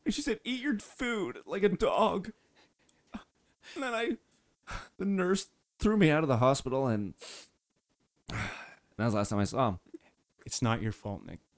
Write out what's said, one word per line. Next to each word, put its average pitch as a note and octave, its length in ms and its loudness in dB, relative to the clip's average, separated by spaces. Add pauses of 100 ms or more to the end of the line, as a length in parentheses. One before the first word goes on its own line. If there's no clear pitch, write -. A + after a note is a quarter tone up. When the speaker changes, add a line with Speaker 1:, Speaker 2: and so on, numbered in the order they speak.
Speaker 1:
And G#3+ 80 0
she D4 80 -4
said, A3 220 -2
"Eat B3 180 -6
your C4 180 -2
food A3 640 -6
like G3 180 -2
a G#3 60 6
dog." G3 600 2 (1400)
And C#4 80 -6
then A#3+ 100 -4
I, A#3 240 -2 (800)
the F#3+ 80 -4
nurse F#3+ 420 2 (320)
threw G#3+ 180 4
me F3 120 8
out D#3 140 4
of D3+ 40 0
the B2+ 100 4
hospital, C3 500 4
and, G#2 260 -2 (720)
<sighs> - 460 -20
and - 80 -6 (600)
that A2 80 -2
was A2 80 2
the G#2+ 40 0
last G2+ 120 0
time G#2 100 0
I G2+ 40 4
saw A#2 260 0
him. F2+ 100 -6 (680)
Speaker 2:
It's - 160 -4
not A#2 200 0
your A2 100 -2
fault, G2+ 340 -10
Nick. E2 140 -14 (180)